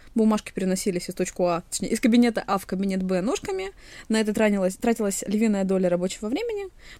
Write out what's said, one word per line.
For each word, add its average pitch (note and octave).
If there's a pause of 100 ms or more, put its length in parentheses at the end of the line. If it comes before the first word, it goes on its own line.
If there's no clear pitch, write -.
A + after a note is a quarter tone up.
(160)
бумажки A3
переносились F#3
из F3
точки -
А, F3
точнее, -
из A3
кабинета A#3+
А G3
в -
кабинет F#3+
Б F#3
ножками, F#4+ (380)
на A3
это G#3+
тратилась, G3+
тратилась A3+
львиная G#3+
доля F#3+
рабочего F3+
времени, G4+ (300)